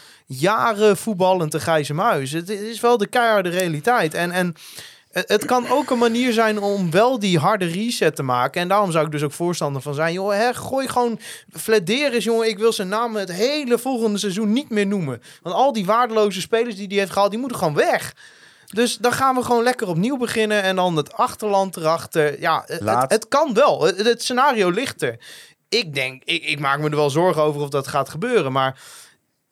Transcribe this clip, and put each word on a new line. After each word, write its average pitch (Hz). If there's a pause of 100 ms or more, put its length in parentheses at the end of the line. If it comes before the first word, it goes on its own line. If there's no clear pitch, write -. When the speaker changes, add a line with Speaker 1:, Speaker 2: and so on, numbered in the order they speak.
(260)
Speaker 1:
jaren 208
voetballend 185
een 156
grijze 151
muis. 160
Het, 170
het 202
is 214
wel 240
de 208
keiharde 220
realiteit. 175
En, 175
en 180 (560)
het, 180
het 208
kan 247
ook 277
een 254
manier 240
zijn 214
om 202
wel 233
die 190
harde 185
reset 190
te 143
maken. 127
En 175
daarom 196
zou 160
ik 156
dus 147
ook 147
voorstander 156
van 147
zijn. 160
Joh, 190
hè, 233
gooi 269
gewoon 240 (320)
Flederis, 220
jongen. 226
Ik 196
wil 220
zijn 202
naam 220
het 185
hele 240
volgende 226
seizoen 208
niet 277
meer 208
noemen. 165 (200)
Want 175
al 254
die 214
waardeloze 214
spelers 226
die 202
hij 196
heeft 196
gehaald, 202
die 220
moeten 254
gewoon 156
weg. 254 (520)
Dus 240
dan 240
gaan 262
we 254
gewoon 233
lekker 247
opnieuw 190
beginnen. 214
En 190
dan 180
het 147
achterland 202
erachter. 156
Ja, 160
het, 147
Speaker 2:
Laat 110
Speaker 1:
het, -
het 226
kan 277
wel. 190
Het, 190
het 233
scenario 247
ligt 233
er. 117 (500)
Ik 196
denk, 131
ik, 160
ik 151
maak 139
me 151
er 147
wel 147
zorgen 156
over 147
of 147
dat 139
gaat 143
gebeuren. 175
Maar 131 (720)